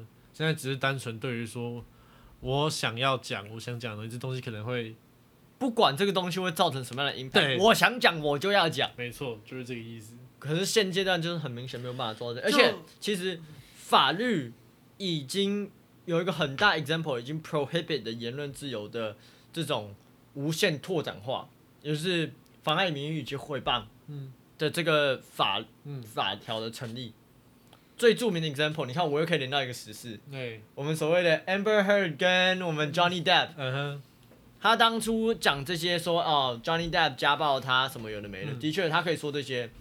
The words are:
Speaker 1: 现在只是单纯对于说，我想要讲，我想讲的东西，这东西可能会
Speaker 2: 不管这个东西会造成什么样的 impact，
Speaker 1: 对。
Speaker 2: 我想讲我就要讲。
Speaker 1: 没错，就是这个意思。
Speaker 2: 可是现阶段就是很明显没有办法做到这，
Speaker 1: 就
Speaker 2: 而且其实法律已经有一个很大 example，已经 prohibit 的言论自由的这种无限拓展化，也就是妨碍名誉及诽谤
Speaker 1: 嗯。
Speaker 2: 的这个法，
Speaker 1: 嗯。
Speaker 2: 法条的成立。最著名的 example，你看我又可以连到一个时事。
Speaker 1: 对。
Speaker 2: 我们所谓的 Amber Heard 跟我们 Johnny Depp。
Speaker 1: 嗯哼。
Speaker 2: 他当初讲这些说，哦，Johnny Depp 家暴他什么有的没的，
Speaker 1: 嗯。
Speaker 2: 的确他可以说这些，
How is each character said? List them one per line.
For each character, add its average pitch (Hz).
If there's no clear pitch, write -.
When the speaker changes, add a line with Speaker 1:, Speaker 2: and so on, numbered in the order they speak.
Speaker 1:
现 156
在 160
只 135
是 139
单 135
纯 117
对 120
于 117
说， 120
我 143
想 120
要 131
讲， 104
我 113
想 120
讲 113
的 107
东 107
西， 113
这 123
东 131
西 127
可 127
能 104
会 117
Speaker 2:
不 269
管 165
这 190
个 202
东 180
西 175
会 185
造 175
成 127
什 -
么 135
样 139
的 -
impact， 131
Speaker 1:
对。 143
Speaker 2:
我 220
想 220
讲 170
我 147
就 196
要 185
讲。 127
Speaker 1:
没 120
错， 113
就 131
是 127
这 123
个 117
意 113
思。 110
Speaker 2:
可 147
是 190
现 196
阶 190
段 180
就 170
是 170
很 151
明 123
显 123
没 123
有 123
办 127
法 110
做 120
到 -
这， -
Speaker 1:
就 294
Speaker 2:
而 -
且 214
其 208
实 180
法 -
律 175
已 170
经 196
有 170
一 180
个 185
很 151
大 202
example， 156
已 120
经 156
prohibit 160
的 113
言 117
论 143
自 -
由 107
的 110
这 165
种 107
无 147
限 160
拓 170
展 98
化， 113
也 147
就 151
是 165
妨 156
碍 185
名 143
誉 160
及 131
诽 135
谤 120
Speaker 1:
嗯。 139
Speaker 2:
的 151
这 165
个 147
法， 113
Speaker 1:
嗯。 143
Speaker 2:
法 107
条 110
的 113
成 117
立。 123
最 233
著 233
名 165
的 160
example， 151
你 117
看 160
我 143
又 165
可 170
以 151
连 127
到 139
一 -
个 123
时 -
事。 110
Speaker 1:
对。 123
Speaker 2:
我 139
们 156
所 156
谓 180
的 160
Amber 202
Heard 190
跟 185
我 180
们 151
Johnny 175
Depp。 165
Speaker 1:
嗯 131
哼。 143
Speaker 2:
他 214
当 226
初 226
讲 143
这 170
些 175
说， 170
哦， 131
Johnny 165
Depp 156
家 143
暴 147
他 131
什 131
么 110
有 104
的 101
没 98
的， 139
Speaker 1:
嗯。 127
Speaker 2:
的 151
确 175
他 165
可 165
以 147
说 147
这 143
些， 123